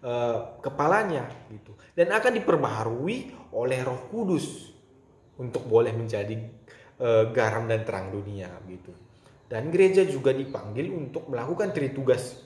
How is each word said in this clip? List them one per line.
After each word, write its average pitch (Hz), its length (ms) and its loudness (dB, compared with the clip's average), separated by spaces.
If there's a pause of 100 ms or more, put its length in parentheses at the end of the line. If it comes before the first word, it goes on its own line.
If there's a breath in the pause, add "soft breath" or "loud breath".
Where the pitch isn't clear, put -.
eh, 120 340 0 (260)
kepalanya, 160 640 0 (240)
gitu, - 240 -18 (160 soft breath)
dan 175 200 2
akan 220 200 4 (120)
diperbaharui 123 1080 -2
oleh 127 320 0
Roh 127 240 -6
Kudus 190 640 -2 (680)
untuk 127 280 -6
boleh 117 240 6
menjadi, 110 440 -4 (640 loud breath)
eh, 113 240 6 (120)
garam 113 320 0
dan 110 160 0
terang 95 320 -6
dunia, 98 360 -10 (160)
gitu. 92 280 -16 (520 soft breath)
Dan 139 240 -4
gereja 190 320 6
juga 139 280 2
dipanggil 135 600 -4
untuk 156 400 -8
melakukan 160 400 -4
tritugas 131 640 0 (100)